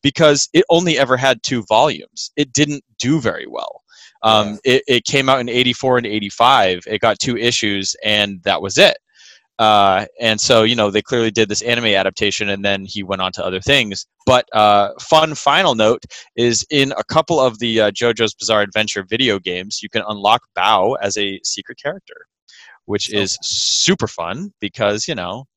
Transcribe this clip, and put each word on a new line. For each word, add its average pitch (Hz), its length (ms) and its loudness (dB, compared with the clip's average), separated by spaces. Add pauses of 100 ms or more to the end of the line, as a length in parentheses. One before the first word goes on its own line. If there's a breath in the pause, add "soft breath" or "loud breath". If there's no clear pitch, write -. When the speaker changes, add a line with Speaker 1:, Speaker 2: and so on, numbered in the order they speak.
Speaker 1:
because 147 520 2
it 170 160 4
only 170 280 2
ever 127 200 2
had 127 260 0
two 120 240 -4
volumes. 110 720 -2
It 143 160 -4
didn't 147 300 -2 (140)
do 143 220 0
very 110 260 -6
well. - 360 -12 (420 soft breath)
Um, 104 400 2
Speaker 2:
Yeah. 123 120 4
Speaker 1:
it, 131 120 0
it 120 180 2
came 135 240 0
out 135 120 2
in 120 80 -8
eighty-four 127 480 0
and 117 100 -4
eighty-five. 104 800 0
It 104 140 -4
got 110 180 2
two 123 180 -4
issues, 104 560 -2 (120)
and 104 380 0
that 90 180 0
was 98 160 -4
it. 185 200 4 (600 soft breath)
Uh, 101 480 4 (140)
and 110 220 0
so, 117 220 4
you 117 120 2
know, 107 160 0
they 104 100 0
clearly 113 300 -2
did 110 160 0
this 101 140 -6
anime 120 240 -2
adaptation, 101 640 0
and 98 160 -6
then 98 180 -2
he 98 200 -12
went 95 180 -6
on 92 120 -4
to 87 120 -8
other 92 160 -6
things. 117 440 0 (200)
But, 127 280 4
uh, 104 360 4 (100)
fun 156 360 2
final 147 400 2
note 110 280 2 (320 loud breath)
is 117 360 0
in 139 260 2
a 110 80 -4
couple 160 340 0
of 123 200 2
the, 113 200 0
uh, 104 120 4
JoJo's 113 420 0
Bizarre 107 300 0
Adventure 101 440 -4
video 113 320 -2
games, 92 420 -8
you 107 60 -14
can 107 220 -4
unlock 104 320 2 (160)
Bao 101 440 2
as 101 160 -4
a 98 280 -6
secret - 360 -10
character, 185 340 -10 (680 loud breath)
which 101 260 -4
Speaker 3:
So 107 60 -2
Speaker 1:
is 98 180 -2
Speaker 3:
fun. - 80 -14
Speaker 1:
super - 640 -2
fun 110 520 -10
because, 104 480 -2
you 160 80 -6
know 101 300 -10 (120)